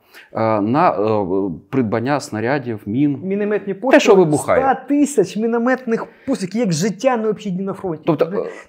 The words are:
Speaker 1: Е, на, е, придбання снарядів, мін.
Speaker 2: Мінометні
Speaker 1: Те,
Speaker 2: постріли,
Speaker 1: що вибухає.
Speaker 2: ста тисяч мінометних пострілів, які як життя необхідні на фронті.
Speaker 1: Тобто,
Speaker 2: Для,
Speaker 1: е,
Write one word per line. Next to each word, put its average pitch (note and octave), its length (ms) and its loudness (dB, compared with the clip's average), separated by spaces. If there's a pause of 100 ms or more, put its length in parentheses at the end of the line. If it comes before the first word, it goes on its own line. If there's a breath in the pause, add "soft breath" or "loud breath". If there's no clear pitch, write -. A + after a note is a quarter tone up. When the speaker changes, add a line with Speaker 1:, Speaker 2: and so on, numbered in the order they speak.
(320 loud breath)
Speaker 1:
Е, A2 280 0
на, C3+ 300 2
е, G2 600 0 (200)
придбання B2 500 0
снарядів, A#2+ 640 -4
мін. C3+ 360 0
Speaker 2:
Мінометні G3+ 520 -4
Speaker 1:
Те, F#3+ 60 -18
Speaker 2:
постріли, C4+ 200 6
Speaker 1:
що A3 140 6
вибухає. F3 460 4
Speaker 2:
ста C4 140 4 (140)
тисяч C#4 480 0
мінометних A#3 720 -2 (200)
пострілів, F#3+ 280 -2
які A3 40 -2
як G#3+ 140 2
життя G3 440 0
необхідні G3+ 480 -4
на G3 80 -6
фронті. E3 340 -8
Speaker 1:
Тобто, E3 180 4
Speaker 2:
Для, F3+ 160 -6
Speaker 1:
е, D#2 60 -4 (220 loud breath)